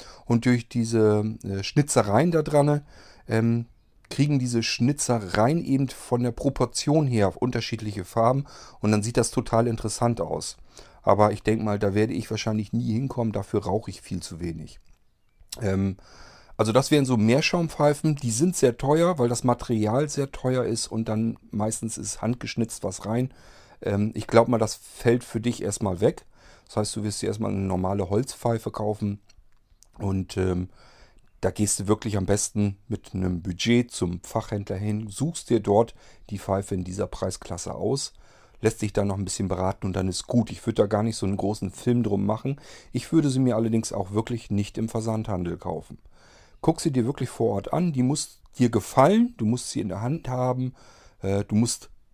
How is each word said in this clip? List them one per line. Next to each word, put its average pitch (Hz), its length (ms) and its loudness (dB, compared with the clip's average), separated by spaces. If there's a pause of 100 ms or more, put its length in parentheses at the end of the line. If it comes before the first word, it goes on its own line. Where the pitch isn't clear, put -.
(240)
Und 117 220 2
durch 123 220 2
diese, 110 760 2
äh, 98 220 -6
Schnitzereien 131 680 4
da 160 120 0
dran, 147 400 4 (440)
ähm, 117 400 2 (420)
kriegen 147 300 2
diese 120 240 0
Schnitzereien 120 1040 0
eben 135 240 2
von - 340 -2
der 123 100 0
Proportion 143 760 0
her 104 360 2
unterschiedliche 110 600 -4
Farben. 127 400 2 (360)
Und 107 120 4
dann 107 100 4
sieht 117 140 -2
das 117 140 2
total 117 360 2
interessant 117 540 -2
aus. 80 380 -6 (440)
Aber 104 300 6
ich 101 100 -6
denk 107 200 0
mal, 104 160 -2
da 101 160 0
werde 107 180 2
ich - 180 -6
wahrscheinlich 107 420 -4
nie 120 200 0
hinkommen, 120 400 -2
dafür 101 320 -2
rauche 101 260 -2
ich - 100 -12
viel 90 200 -8
zu 82 180 -12
wenig. 82 420 -8 (800)
Ähm, 95 360 0 (680)
also 107 80 2
das 127 220 4
wären 143 120 6
so 127 120 2
Meerschaumpfeifen, 147 1000 2
die 123 160 -4
sind 156 240 2
sehr 120 240 4
teuer, 160 400 2
weil 120 100 2
das 120 140 -2
Material 120 680 0
sehr 139 220 -4
teuer 127 320 -2
ist 113 240 -2
und 113 220 -4
dann 113 280 -2 (140)
meistens 107 480 -4
ist - 240 -8
handgeschnitzt 117 600 -4
was 95 200 -8
rein. 120 300 -2 (460)
Ähm, 104 340 0
ich - 140 -8
glaub - 180 6
mal, 120 120 2
das 110 180 -2
fällt - 480 0
für - 160 -6
dich 117 200 -4
erstmal 95 400 -2
weg. 117 240 2 (420)
Das - 100 -8
heißt, 107 180 -2
du 107 80 -6
wirst 104 180 -4
dir 101 60 -4
erstmal 104 240 -2
eine 98 120 -2
normale 92 480 -2
Holzpfeife 113 600 -2
kaufen 104 500 -4 (800)
und, 95 380 -4
ähm, 92 320 0 (720)
da 95 100 0
gehst - 300 -2
du 98 80 -6
wirklich 107 280 0
am 95 100 -2
besten 101 600 0
mit - 260 -8
einem 92 300 -2
Budget 117 480 0
zum 87 320 -4
Fachhändler 101 540 -6
hin, 107 320 -4
suchst 135 420 -6
dir 113 80 4
dort 107 380 2 (340)
die 101 80 -6
Pfeife 98 380 -2
in 90 80 -4
dieser 92 240 -6
Preisklasse - 640 -8
aus, 117 380 -4 (480)
lässt 110 180 0
sich 107 140 -4
da 104 120 0
noch 98 140 -2
ein 101 60 -4
bisschen 95 240 -4
beraten 92 400 -4
und 92 80 -2
dann 92 100 0
ist - 220 -4
gut. - 240 2
Ich - 120 -14
würd 113 140 -2
da 107 80 6
gar 104 160 0
nicht 113 140 -2
so 104 100 -4
einen 98 100 -2
großen 98 360 -4
Film 120 320 0
drum 101 200 0
machen. 110 360 -4 (320)
Ich - 180 -6
würde 156 200 4
sie 131 100 2
mir 127 160 2
allerdings 113 360 0
auch 101 200 -6
wirklich 110 400 -2
nicht 101 260 -2
im 113 100 -2
Versandhandel 107 680 -4
kaufen. - 420 -10 (680)
Guck 160 160 0
sie 160 120 0
dir 123 140 2
wirklich 131 220 -4
vor 113 260 -2
Ort 101 180 -4
an, 170 200 0
die 127 120 0
muss 143 340 -2 (180)
dir 123 140 4
gefallen, 180 680 4
du 117 100 -4
musst 120 240 -2
sie 113 100 -4
in 101 80 -2
der 90 120 -6
Hand 135 280 -4
haben, 127 460 -2 (460)
äh, 98 220 0
du - 140 -2
musst - 340 0 (240)